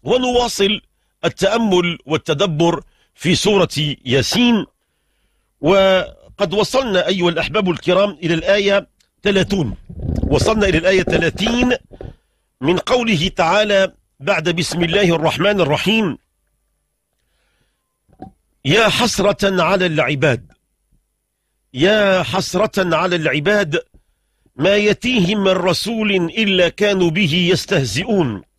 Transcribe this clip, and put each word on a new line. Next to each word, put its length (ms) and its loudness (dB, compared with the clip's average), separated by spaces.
ونواصل 760 0
التأمل 800 0
والتدبر 760 0
في 200 0
سورة 600 0
ياسين، 600 2
وقد 920 0
وصلنا 540 0
أيها 220 0
الأحباب 400 -2
الكرام 400 0
إلى 240 -4
الآية 540 0
ثلاثون. 520 0
وصلنا 400 2
إلى 100 0
الآية 260 2
ثلاثين 680 0
من 160 0
قوله 500 0
تعالى 640 0
بعد: 300 -2
"بسم 340 -2
الله 320 2
الرحمن 460 0
الرحيم، 560 0
يا 240 2
حسرة 760 0
على 220 0
العباد، 680 -2
يا 500 2
حسرة 720 -2
على 200 0
العباد، 680 -2
ما 200 2
يتيهم 680 0
من 80 4
رسول 600 -2
إلا 580 0
كانوا 400 0
به 420 0
يستهزئون. 920 -2